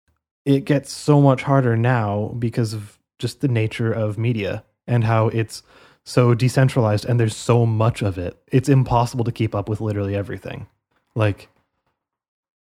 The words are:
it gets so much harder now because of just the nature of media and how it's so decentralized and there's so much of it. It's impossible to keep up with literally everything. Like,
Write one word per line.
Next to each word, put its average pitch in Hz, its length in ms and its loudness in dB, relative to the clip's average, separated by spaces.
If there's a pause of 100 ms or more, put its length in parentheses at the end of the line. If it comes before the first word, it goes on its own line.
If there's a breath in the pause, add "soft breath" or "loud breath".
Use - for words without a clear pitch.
(440)
it 139 200 2
gets 139 280 -2
so 147 280 2
much 135 220 4
harder 127 340 2
now 113 640 0
because 117 340 -2
of 107 260 -12 (200)
just - 220 -8
the 143 80 0
nature 113 440 -2
of 107 260 -4
media 110 460 -4 (220)
and 117 180 0
how 113 240 2
it's - 340 -4 (420 soft breath)
so 120 300 4
decentralized 120 720 2
and 120 120 0
there's 110 180 0
so 120 280 2
much 113 380 0
of 90 160 -2
it. 87 180 -8 (120)
It's 131 200 2
impossible 123 560 2
to 117 80 -4
keep 110 220 -4
up 101 160 -4
with 104 100 -4
literally 104 340 -4
everything. 98 520 -8 (480)
Like, 107 340 -2 (1300)